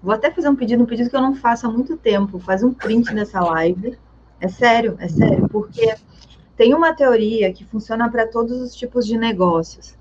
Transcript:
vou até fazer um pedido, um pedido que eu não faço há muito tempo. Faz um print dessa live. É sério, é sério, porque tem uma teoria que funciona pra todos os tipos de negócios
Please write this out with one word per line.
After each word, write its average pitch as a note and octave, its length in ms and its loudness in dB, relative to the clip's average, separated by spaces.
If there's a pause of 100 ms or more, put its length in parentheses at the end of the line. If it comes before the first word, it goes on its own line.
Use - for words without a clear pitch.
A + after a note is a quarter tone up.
vou F#3 120 -2
até A3 160 0
fazer D#4 180 -2
um C#4 80 4
pedido, A#3+ 260 2
um A#3 40 4
pedido A#3+ 220 -2
que C#4 80 -4
eu C4 60 2
não C4+ 120 2
faço A#3 320 -2
há A3+ 40 -2
muito C4+ 260 -4
tempo. G3+ 420 0
Faz F#3+ 240 -2
um B3 100 4
print A3+ 420 -2
dessa G#3 260 -4
live. F3+ 580 -2 (420)
É F#3 80 -4
sério, A3+ 500 0
é F3+ 100 -8
sério, - 400 2
porque A4 460 -2 (640)
tem A#3 180 6
uma D#4+ 200 2
teoria A3+ 580 2
que - 120 -18
funciona A3+ 460 -4
pra A3+ 160 -2
todos A#3 340 -4
os B3 140 -12
tipos A#3+ 320 -4
de A3+ 100 -2
negócios F3+ 840 -2